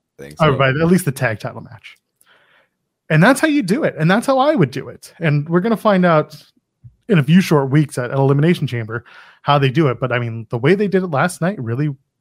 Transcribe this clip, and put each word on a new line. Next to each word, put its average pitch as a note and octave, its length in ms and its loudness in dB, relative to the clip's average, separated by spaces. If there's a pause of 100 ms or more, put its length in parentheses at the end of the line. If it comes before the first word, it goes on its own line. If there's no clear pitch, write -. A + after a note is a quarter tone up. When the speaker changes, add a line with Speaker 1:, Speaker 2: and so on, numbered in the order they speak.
(200)
Speaker 1:
I - 20 -20
think - 200 -18
Speaker 2:
Or D3+ 100 4
Speaker 1:
so. B2 60 -2
Speaker 2:
by C3 120 2
at C3 60 -2
least F3 300 2
the C3 80 -2
tag A2+ 260 -4
title A#2 220 -12
match. - 340 -20 (1120)
And D#3 140 4
that's B3+ 160 4
how D#4+ 80 0
you D4 140 0
do A3 240 -2
it. - 120 -4
And D#3+ 140 0
that's A#3 160 0
how C4+ 100 2
I D4 160 2
would E3 160 2
do B2 200 -10
it. - 300 -20
And D3 280 0
we're E3 140 0
gonna A3+ 160 0
find F#3+ 280 2
out D3+ 300 2 (720)
in F#3+ 120 4
a C3 40 2
few D#3+ 160 4
short C#3 300 2
weeks C#3+ 280 0
at, B2 140 -6
at C#3 60 -4
Elimination C#3+ 500 2
Chamber A2+ 380 -8 (380)
how C#3+ 140 2
they C3+ 120 2
do D3 180 2
it. B2 100 -2
But, B2+ 140 -4
I B2 80 0
mean, A2+ 300 -6
the B2 80 -6
way D3+ 180 2
they G3+ 140 -2
did F#3 140 0
it F#3+ 40 -6
last D#3 320 -4
night F#3+ 180 -4
really, C3+ 380 -6 (260)